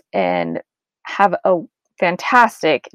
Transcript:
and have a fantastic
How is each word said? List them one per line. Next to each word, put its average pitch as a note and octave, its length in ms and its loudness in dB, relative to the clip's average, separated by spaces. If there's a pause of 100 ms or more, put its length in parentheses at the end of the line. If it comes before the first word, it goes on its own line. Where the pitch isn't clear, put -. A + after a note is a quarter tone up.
(140)
and F3+ 480 -4 (420)
have G3 400 0
a F#3 160 2 (400)
fantastic F3+ 960 0